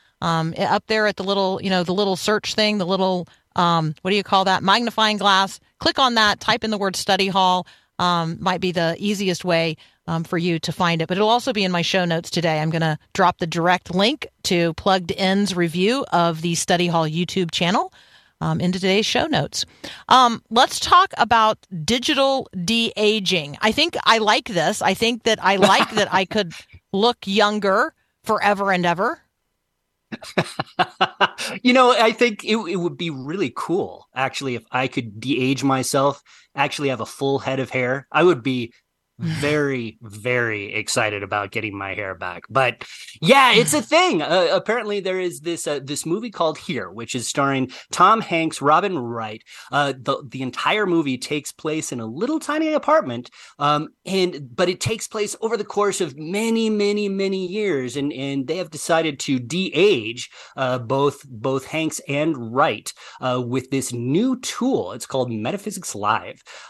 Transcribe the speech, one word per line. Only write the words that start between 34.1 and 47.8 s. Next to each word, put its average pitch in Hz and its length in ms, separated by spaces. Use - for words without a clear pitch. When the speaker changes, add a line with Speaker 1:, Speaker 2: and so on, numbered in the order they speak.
Speaker 2:
actually, 131 400
if 113 160
I 127 160
could 113 320
de-age 131 460
myself, 139 580
actually 139 340
have 123 120
a 104 60
full 139 320
head 135 220
of 127 100
hair. 131 420
I 151 100
would 165 200
be 123 300
Speaker 1:
<laughs> - 100
Speaker 2:
very, 143 800
very 110 720
excited 104 520
about 101 260
getting 107 260
my 98 160
hair 95 220
back. 90 340
But 123 360
yeah, 247 320
it's 233 220
a 285 80
thing. 311 400
Uh, 170 300
apparently 208 480
there 185 180
is 170 220
this, 165 260
uh, 143 160
this 139 240
movie 214 240
called 160 260
Here, 110 320
which 113 280
is 117 100
starring 135 460